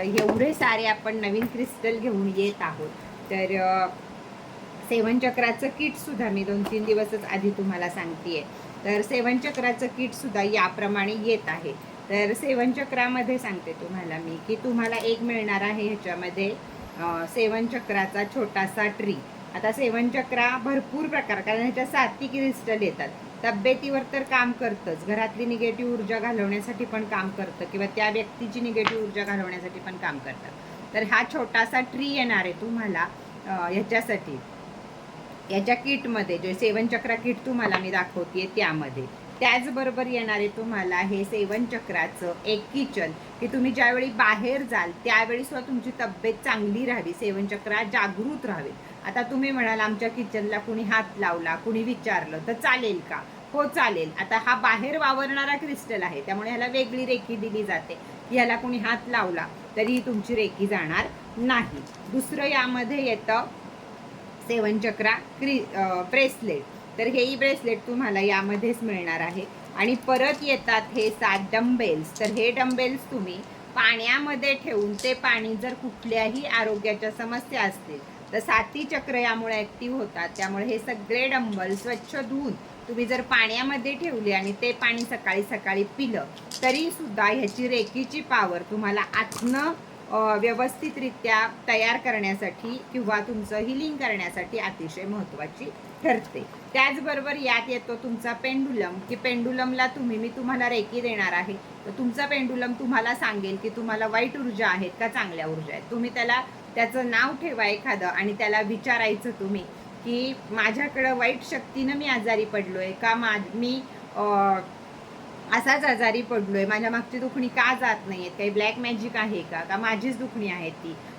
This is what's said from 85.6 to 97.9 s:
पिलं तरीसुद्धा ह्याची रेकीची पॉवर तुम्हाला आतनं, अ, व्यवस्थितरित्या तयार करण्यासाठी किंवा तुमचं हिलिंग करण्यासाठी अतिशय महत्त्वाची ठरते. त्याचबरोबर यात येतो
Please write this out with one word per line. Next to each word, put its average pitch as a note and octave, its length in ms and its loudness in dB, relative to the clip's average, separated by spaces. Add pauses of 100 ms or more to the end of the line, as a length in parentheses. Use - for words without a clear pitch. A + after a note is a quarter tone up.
पिलं G#3+ 400 -2 (380)
तरीसुद्धा B3+ 640 2
ह्याची A#3+ 440 2
रेकीची B3 520 0
पॉवर F#3+ 420 2
तुम्हाला G#3 380 0
आतनं, B3 720 0 (380)
अ, G#3+ 260 4
व्यवस्थितरित्या A#3 1120 2 (200)
तयार A3+ 280 4
करण्यासाठी A3 840 -2 (120)
किंवा G#3+ 280 2
तुमचं G#3+ 360 -4
हिलिंग C4+ 400 -2
करण्यासाठी G3 640 -2
अतिशय F#3 440 -6
महत्त्वाची G3 640 -6 (400)
ठरते. A3 420 0 (260)
त्याचबरोबर C#4 640 0
यात B3 320 2
येतो A#3+ 280 -4